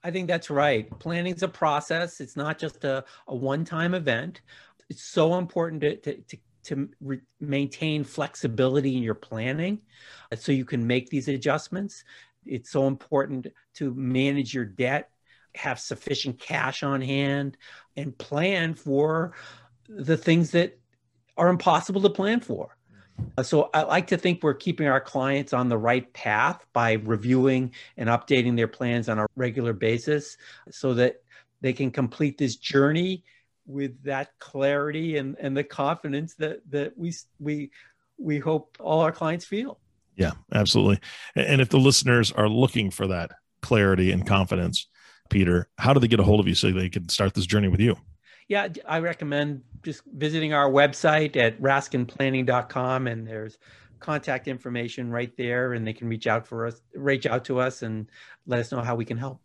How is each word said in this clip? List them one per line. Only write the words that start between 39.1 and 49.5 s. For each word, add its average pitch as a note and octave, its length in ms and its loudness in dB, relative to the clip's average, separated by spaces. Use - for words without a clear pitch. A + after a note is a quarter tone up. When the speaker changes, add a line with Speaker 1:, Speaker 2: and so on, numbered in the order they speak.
Speaker 1:
clients E3 320 -4
feel. A3+ 340 -6
Speaker 2:
Yeah, E2+ 160 0
absolutely. G2+ 460 4
A-, - 120 2
and C#3+ 120 6
if B2+ 80 4
the C#3+ 100 6
listeners B2+ 540 6
are G#2+ 160 4
looking A2+ 420 2
for G2 160 -4
that F2 240 -2
clarity F#2+ 480 6
and F#2 160 0
confidence, F#2 600 0
Peter, F2 380 4
how C3 140 4
do C#3 80 8
they A#2+ 80 4
get A2 120 6
a G2 40 6
hold G#2 160 8
of F#2+ 80 4
you F2+ 60 2
so G2 180 2
they F#2 160 0
can F2 200 -8
start - 260 0
this F2+ 120 -2
journey G2+ 220 2
with F#2 120 2
you? A2 160 4
Speaker 1:
Yeah, G3+ 220 -2
d-, E3 180 -12
I D#3+ 120 -2
recommend D3 640 -2